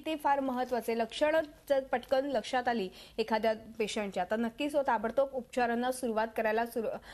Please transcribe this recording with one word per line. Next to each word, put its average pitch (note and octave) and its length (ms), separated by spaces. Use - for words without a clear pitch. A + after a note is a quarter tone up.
ते D#4 100
फार C#4+ 240
महत्त्वाचं B3 520
आहे. A#3 80
लक्षणं D4+ 420
जर C4+ 120
पटकन C4 460
लक्षात B3 420
आली G#3+ 200
एखाद्या A3 360
पेशंटच्या, G3+ 460
तर A3 120
नक्कीच A#3+ 360
तो D4 100
ताबडतोब A#3+ 500
उपचारांना B3 600
सुरुवात A3+ 440
करायला A3 300
सुरु, A#3 220